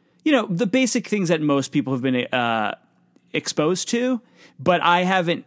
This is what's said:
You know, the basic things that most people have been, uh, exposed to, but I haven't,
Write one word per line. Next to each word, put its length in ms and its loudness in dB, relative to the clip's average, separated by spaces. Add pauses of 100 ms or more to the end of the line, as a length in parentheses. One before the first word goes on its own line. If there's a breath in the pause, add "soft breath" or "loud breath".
(240 soft breath)
You 80 2
know, 140 2
the 200 0
basic 400 0
things 220 -2
that 120 2
most 320 0
people 200 -2
have 100 -2
been, 300 0
uh, 440 -2 (560)
exposed 580 -2
to, 300 -2 (380 loud breath)
but 240 2
I 200 4
haven't, 440 0